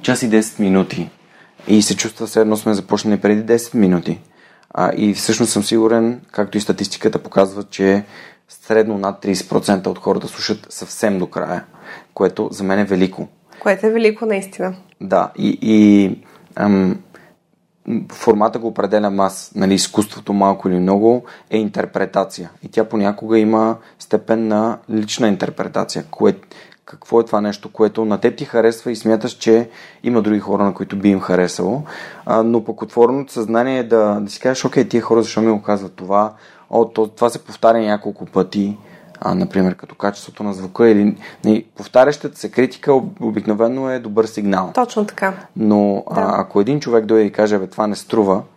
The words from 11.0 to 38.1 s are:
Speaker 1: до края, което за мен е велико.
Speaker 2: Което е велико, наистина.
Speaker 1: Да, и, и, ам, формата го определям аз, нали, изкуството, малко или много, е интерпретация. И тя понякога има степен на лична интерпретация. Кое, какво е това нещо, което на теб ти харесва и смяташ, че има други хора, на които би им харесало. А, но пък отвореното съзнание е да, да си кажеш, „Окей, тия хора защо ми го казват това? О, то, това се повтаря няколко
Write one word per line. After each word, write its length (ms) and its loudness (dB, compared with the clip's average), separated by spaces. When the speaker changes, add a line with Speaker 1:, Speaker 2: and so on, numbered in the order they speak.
Speaker 1:
до 80 -4
края, 380 -8
което 380 0
за 120 -8
мен 140 0
е 60 0
велико. 440 -2
Speaker 2:
Което 260 0
е 40 4
велико, 360 0
наистина. 480 -6
Speaker 1:
Да, 380 0
и, 240 -2
и, 560 6
ам, 420 0
формата 460 2
го 80 -6
определям 540 0
аз, 340 -4
нали, 200 2
изкуството, 580 -4
малко 360 2
или 100 0
много, 460 2
е 80 0
интерпретация. 920 -4
И 60 -18
тя 160 0
понякога 540 0
има 380 2
степен 500 -2
на 300 0
лична 380 -2
интерпретация. 840 -4
Кое, 240 2
какво 360 -2
е 40 -2
това 160 -2
нещо, 320 -6
което 320 0
на 140 0
теб 180 0
ти 80 -8
харесва 480 0
и 40 -6
смяташ, 360 -2
че 360 2
има 200 0
други 180 0
хора, 240 -2
на 100 0
които 240 -8
би 100 2
им 120 4
харесало. 600 -2
А, 160 2
но 220 0
пък 180 -10
отвореното 500 2
съзнание 460 -2
е 40 -2
да, 380 2
да 100 -8
си 100 -16
кажеш, 240 -2
„Окей, 240 0
тия 140 0
хора 200 2
защо 180 -4
ми 120 2
го 100 -2
казват 300 -4
това? 400 -2
О, 140 2
то, 220 -2
това 240 0
се 140 -12
повтаря 340 2
няколко 480 -4